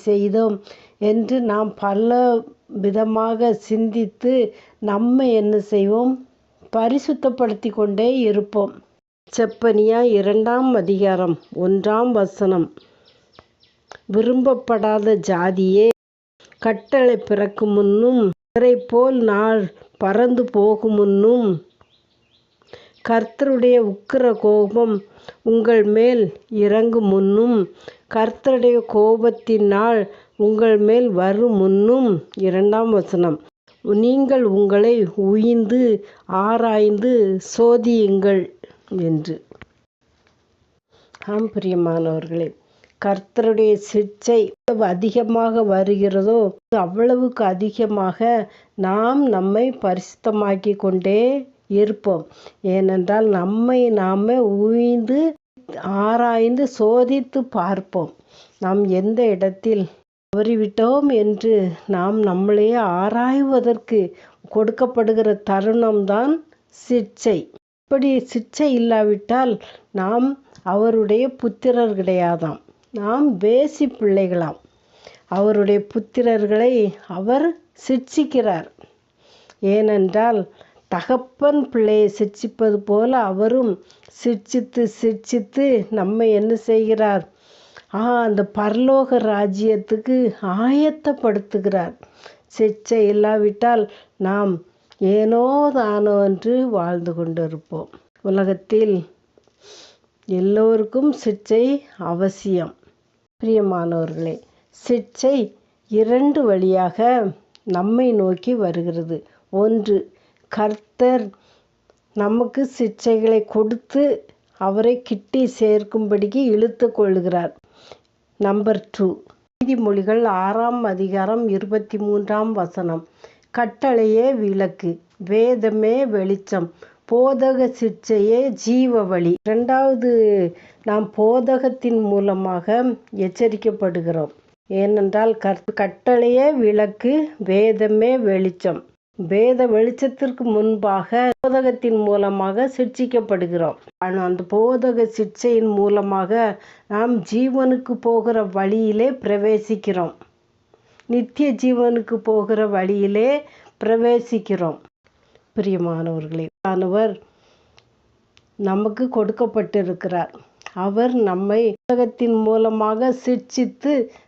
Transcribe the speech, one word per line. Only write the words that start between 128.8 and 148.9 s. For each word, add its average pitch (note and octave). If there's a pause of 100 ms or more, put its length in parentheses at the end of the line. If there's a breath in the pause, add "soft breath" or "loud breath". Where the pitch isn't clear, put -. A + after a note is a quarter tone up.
வழி." F3+ (140)
இரண்டாவது, B3 (680 loud breath)
நாம் G#3+
போதகத்தின் B3
மூலமாக G3 (320)
எச்சரிக்கப்படுகிறோம். F3+ (360)
ஏனென்றால், G#3
கர்த்-, G3
"கட்டளையே B3
விளக்கு, A#3+
வேதமே G#3+
வெளிச்சம்." F#3+ (320)
வேத A3+
வெளிச்சத்திற்கு B3
முன்பாக G#3+ (160)
போதகத்தின் B3
மூலமாக G3+
சிட்சிக்கப்படுகிறோம். A3 (300)
ஆனா, F#3
அந்த F3+
போதக A#3
சிட்சையின் A3
மூலமாக G3+ (260 loud breath)
நாம் A3
ஜீவனுக்கு B3+
போகிற A3+
வழியிலே G#3+